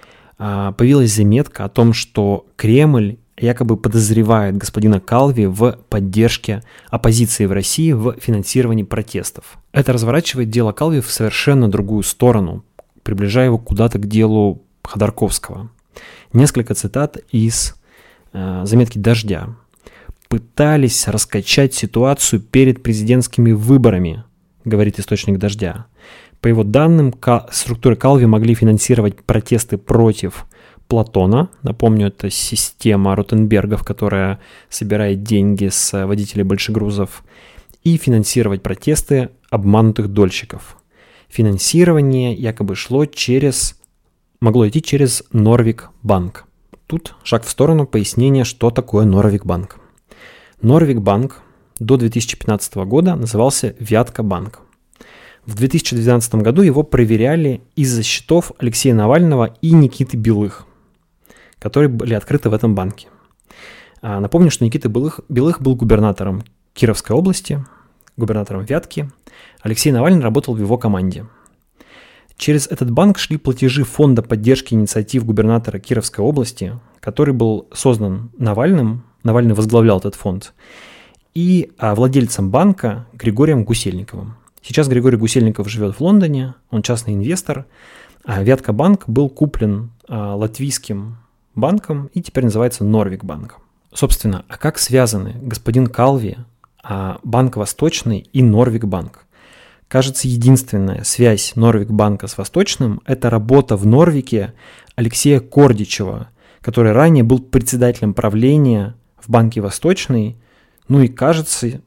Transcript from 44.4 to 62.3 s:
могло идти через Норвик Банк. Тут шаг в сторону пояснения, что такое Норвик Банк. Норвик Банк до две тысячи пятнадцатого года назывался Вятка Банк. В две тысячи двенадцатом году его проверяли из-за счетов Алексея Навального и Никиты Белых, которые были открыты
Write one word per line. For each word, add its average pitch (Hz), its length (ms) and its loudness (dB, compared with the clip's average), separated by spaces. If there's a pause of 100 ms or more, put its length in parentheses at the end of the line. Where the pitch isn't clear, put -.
могло 113 260 4
идти 113 140 0
через 139 500 -2
Норвик 113 600 2 (120)
Банк. 95 440 -2 (400)
Тут - 360 -8
шаг 113 220 -2
в - 60 -12
сторону 151 360 2
пояснения, 123 580 0
что - 260 -2
такое 107 340 0
Норвик 101 400 2
Банк. 90 360 -6 (800)
Норвик 139 380 4
Банк 104 420 -2 (360)
до 120 200 2
две 117 100 0
тысячи 113 300 -4
пятнадцатого 101 480 -4
года 165 280 2
назывался 117 640 -2
Вятка 113 440 -2
Банк. 95 400 -6 (800)
В 110 100 -12
две 120 140 -2
тысячи 151 260 -2
двенадцатом 117 480 0
году 127 200 2
его 151 200 2
проверяли 123 800 0 (160)
из-за 127 260 -2
счетов - 560 -2
Алексея 120 360 0
Навального 127 680 2
и 165 120 2
Никиты 139 440 2
Белых, 107 500 -2 (920)
которые 143 300 0
были 117 260 -2
открыты 110 360 -2